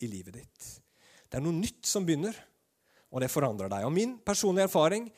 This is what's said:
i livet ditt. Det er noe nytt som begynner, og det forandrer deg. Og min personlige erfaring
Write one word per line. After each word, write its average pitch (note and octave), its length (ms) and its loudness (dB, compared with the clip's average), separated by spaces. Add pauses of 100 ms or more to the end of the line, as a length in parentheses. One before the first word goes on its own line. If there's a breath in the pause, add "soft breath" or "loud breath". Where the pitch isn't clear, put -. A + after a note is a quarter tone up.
i A#2 80 -6
livet F#2 300 -12
ditt. - 280 -20 (600 soft breath)
Det A#2+ 100 -6
er C#3 60 0
noe E3+ 100 0
nytt F#3+ 320 -4
som G3 220 0
begynner, E3 260 0 (760 soft breath)
og B2+ 100 -4
det B2+ 80 0
forandrer G#2+ 400 0
deg. G2+ 160 -2
Og D3 80 0
min A#3 300 0
personlige G3 420 2
erfaring F#3 400 4 (120)